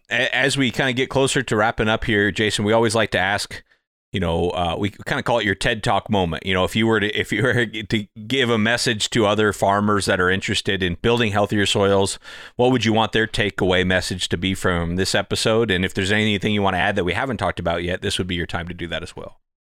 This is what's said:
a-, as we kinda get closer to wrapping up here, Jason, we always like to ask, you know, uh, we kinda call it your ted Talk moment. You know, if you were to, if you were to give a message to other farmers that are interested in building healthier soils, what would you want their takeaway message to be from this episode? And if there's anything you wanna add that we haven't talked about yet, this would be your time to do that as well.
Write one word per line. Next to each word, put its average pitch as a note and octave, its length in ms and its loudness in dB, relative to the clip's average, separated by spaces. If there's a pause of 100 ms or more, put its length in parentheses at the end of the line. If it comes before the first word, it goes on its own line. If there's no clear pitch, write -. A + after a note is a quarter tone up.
a-, A#2+ 260 0
as C3 220 0
we C3 140 0
kinda C3 220 -2
get B2+ 160 -2
closer C3+ 340 2
to A#2 120 -2
wrapping A2 340 2
up A2 160 0
here, G#2 260 2
Jason, G#2+ 340 0
we G#2+ 80 2
always A2+ 220 4
like A2 160 0
to G2 80 0
ask, G2 420 -2 (500)
you G2 80 -4
know, F2 300 0
uh, E2+ 300 -2
we G#2 100 -2
kinda - 320 -6
call A#2+ 160 0
it G#2+ 80 0
your G2 80 2
ted A#2+ 300 -2
Talk G#2 260 0
moment. F2+ 340 0
You F#2+ 120 0
know, F#2 80 2
if F2 120 -2
you A2+ 120 2
were A2+ 120 4
to, G2+ 80 0
if G#2 240 -2
you A2 120 0
were A#2+ 240 2
to G#2+ 400 -4 (180)
give B2 240 0
a A#2 80 2
message A2+ 540 0
to A2 160 4
other G#2 260 2
farmers G2+ 540 2
that G2 120 2
are F#2 120 2
interested G2 500 -2
in F2 220 -2
building A#2 280 2
healthier G2+ 360 0
soils, G2 500 2 (380)
what B2 160 4
would A#2+ 120 2
you A2 80 2
want A2 200 2
their A2 160 2
takeaway F#2 580 0
message F#2 440 0
to F#2 80 -2
be F#2+ 180 -2
from E2+ 400 0
this F#2 180 0
episode? A2 560 0
And F#2 160 0
if - 80 -4
there's G2 180 -2
anything G#2+ 440 0
you G2+ 80 0
wanna F#2 140 2
add G2+ 180 2
that G2 80 0
we F2 100 0
haven't A#2+ 240 -4
talked F2+ 220 -2
about F2 240 -2
yet, F2+ 180 -4
this G2 160 -4
would F#2+ 80 -2
be F2+ 80 -6
your E2+ 140 -4
time E2+ 220 -6
to F2 40 -10
do F2 140 -10
that E2 160 -6
as - 120 -16
well. - 240 -16 (320)